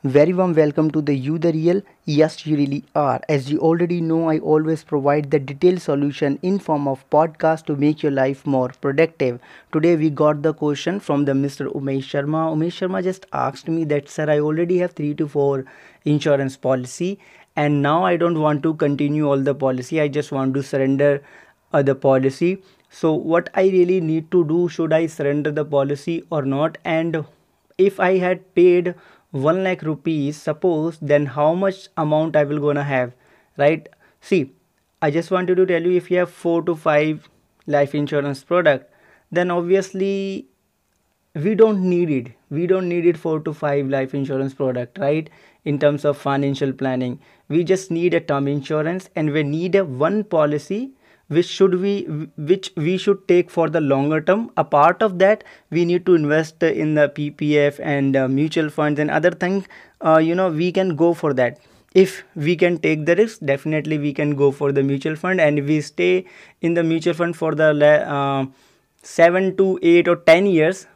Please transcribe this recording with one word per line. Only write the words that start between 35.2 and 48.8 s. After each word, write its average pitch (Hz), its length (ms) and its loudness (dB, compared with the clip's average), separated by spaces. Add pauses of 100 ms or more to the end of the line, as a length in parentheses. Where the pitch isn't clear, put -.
wanted 180 240 2
to 185 100 4
tell 170 180 0
you, 180 120 2
if - 80 -14
you 180 80 2
have 175 260 -2
four 170 240 2
to 170 160 -2
five 151 460 0 (480)
life 143 240 0
insurance 143 500 -4
product, 160 340 2 (540)
then 180 180 0
obviously 190 880 -2 (1000)
we 214 160 0
don't 190 320 2
need 165 240 0
it. 120 120 -14 (280)
We 175 160 -2
don't 180 180 -4
need 170 220 2
it 160 100 -10
four 156 120 -2 (120)
to 147 160 -12
five 143 320 0
life 135 240 -4
insurance 135 420 -4
product, 123 340 -4 (120)
right? 156 200 -4 (340)
In 147 140 -2
terms 147 260 0
of 143 260 -2
financial 139 540 -2
planning, 127 360 -4 (280)
we 165 160 0 (120)
just 190 140 -10
need 170 220 0
a 170 200 -2
term 139 260 -2
insurance 156 580 -4